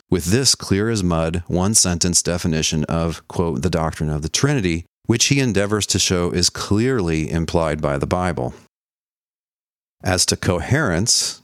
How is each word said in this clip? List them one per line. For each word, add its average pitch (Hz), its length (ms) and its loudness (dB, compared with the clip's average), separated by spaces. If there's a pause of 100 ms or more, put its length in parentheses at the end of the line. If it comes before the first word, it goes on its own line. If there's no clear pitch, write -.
with 85 160 0
this 120 300 2
clear 101 340 0
as 107 140 -2
mud, 85 440 0
one-sentence 90 760 2
definition 80 600 0
of, 82 420 -4
quote, 82 340 -2
"the 85 80 0
doctrine 80 400 -2
of 76 140 -2
the 78 60 -4
Trinity," 92 560 0 (200)
which 117 200 2
he 139 140 2
endeavors 104 460 0
to - 140 0
show 87 320 0
is 87 180 2
clearly 98 840 0
implied 80 500 0
by 71 160 0
the 71 100 -2
Bible. 80 460 -2 (1500)
As 90 220 2
to - 100 0
coherence, 95 1080 0